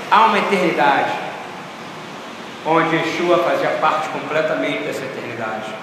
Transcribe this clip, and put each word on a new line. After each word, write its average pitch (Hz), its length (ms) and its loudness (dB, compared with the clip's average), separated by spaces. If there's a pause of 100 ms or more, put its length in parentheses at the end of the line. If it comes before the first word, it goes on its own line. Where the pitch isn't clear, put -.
há 208 160 8
uma 220 140 4
eternidade 151 720 2 (1500)
onde 160 300 2
Yeshua 175 440 2
fazia 143 300 2 (120)
parte 156 280 2
completamente 147 760 -2
dessa - 180 -4
eternidade. 110 680 -6 (140)